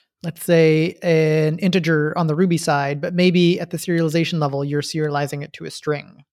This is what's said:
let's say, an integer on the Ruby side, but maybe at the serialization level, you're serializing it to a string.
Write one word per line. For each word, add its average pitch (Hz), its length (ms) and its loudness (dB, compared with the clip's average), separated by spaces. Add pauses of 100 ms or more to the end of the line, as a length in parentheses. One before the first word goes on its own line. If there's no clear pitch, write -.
(220)
let's 170 200 -8
say, 160 600 4
an 156 560 2
integer 160 580 0
on 170 120 0
the 151 60 0
Ruby 170 220 -2
side, 143 440 -2
but 175 120 -6
maybe 180 480 4
at 170 100 -8
the 175 60 -8
serialization 165 640 0
level, 139 240 -2
you're 143 160 -2
serializing 143 640 -4
it - 80 -16
to 165 140 -14
a 156 40 -10
string. - 640 -8